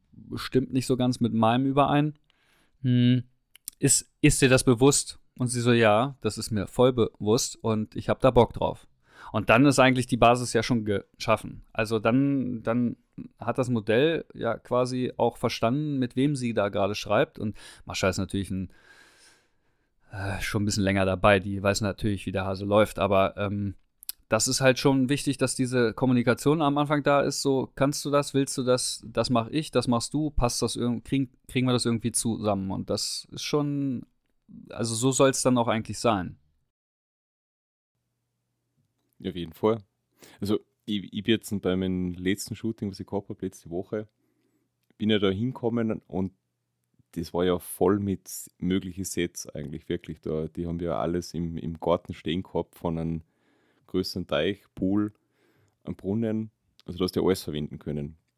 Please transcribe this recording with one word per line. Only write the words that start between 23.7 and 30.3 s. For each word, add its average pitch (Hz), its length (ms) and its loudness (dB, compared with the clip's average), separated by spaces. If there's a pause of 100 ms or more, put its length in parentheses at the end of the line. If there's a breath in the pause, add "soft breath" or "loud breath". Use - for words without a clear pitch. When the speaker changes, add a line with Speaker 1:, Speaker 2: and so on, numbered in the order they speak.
Speaker 1:
das 110 180 2
ist 131 120 -2
halt 131 200 4
schon 135 300 4
wichtig, 143 280 -2
dass - 180 -2
diese 123 380 2
Kommunikation 127 680 2
am 143 160 0
Anfang 147 260 0
da 143 180 4
ist, 139 200 -2
so, 135 340 0
„Kannst 143 300 0
du 151 40 -6
das, 143 240 0
willst 139 240 0
du 135 60 -2
das, 123 420 -2
das 113 240 -2
mach 117 200 2
ich, 156 200 -4
das - 180 0
machst 117 260 0
du, 151 180 -2